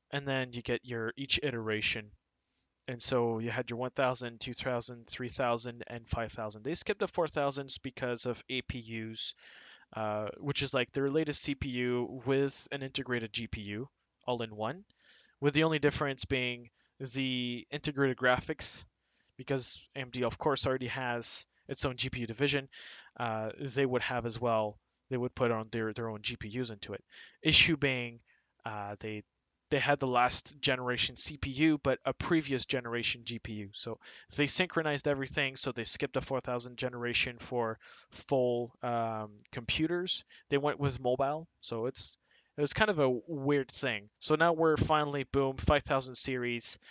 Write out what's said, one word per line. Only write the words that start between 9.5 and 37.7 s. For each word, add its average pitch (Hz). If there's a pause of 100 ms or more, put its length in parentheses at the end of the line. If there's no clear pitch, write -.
uh, 107 (100)
which 143
is, 135
like, 123
their 139
latest 147
C 143
P 135
U 123
with 135
an 139
integrated 123
G 117
P 110
U 104 (360)
all 123
in 110
one, 120 (540)
with 143
the 156
only 160
difference 139
being 123 (420)
the 127
integrated 135
graphics, - (540)
because -
A 139
M 127
D, 123
of 113
course, 139
already 127
has 120 (220)
its -
own 131
G 131
P 123
U 117
division. 135 (500)
Uh, 110
they 135
would 123
have 120
as 117
well. 110 (320)
They 127
would 123
put 120
on 110
their, 110
their 117
own 107
G 120
P 110 (100)
Us 120
into 104
it. 95 (380)
Issue 156
being, 123 (460)
uh, 104
they, 107 (460)
they 139
had 143
the 135
last 123
generation 127
C -
P 135
U, 151
but 135
a 135
previous 139
generation 120
G 113
P -
U. 104
So - (360)
they 147
synchronized 156
everything, 135
so 131
they 117
skipped -
the 131
four 131
thousand 123
generation 120
for 113 (300)